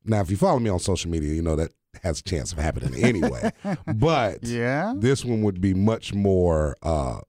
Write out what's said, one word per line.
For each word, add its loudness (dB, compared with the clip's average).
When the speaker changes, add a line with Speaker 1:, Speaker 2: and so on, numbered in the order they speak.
Speaker 1:
Now, 2
if -2
you 2
follow 4
me 0
on 0
social -2
media, -2
you -2
know 0
that -2
has -4
a -12
chance -4
of -8
happening -2
anyway. 0
Speaker 2:
<laughs> -6
Speaker 1:
But 0
Speaker 2:
Yeah? -2
Speaker 1:
this 2
one 0
would 0
be 4
much 0
more, 2
uh, -2